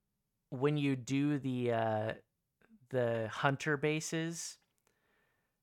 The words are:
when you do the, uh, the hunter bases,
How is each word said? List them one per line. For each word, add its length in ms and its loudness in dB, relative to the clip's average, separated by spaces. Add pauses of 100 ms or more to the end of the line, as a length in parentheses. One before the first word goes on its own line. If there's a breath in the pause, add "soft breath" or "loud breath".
(520)
when 260 2
you 180 2
do 440 0
the, 320 -2
uh, 420 2 (760)
the 420 0
hunter 460 2
bases, 800 -2 (1040)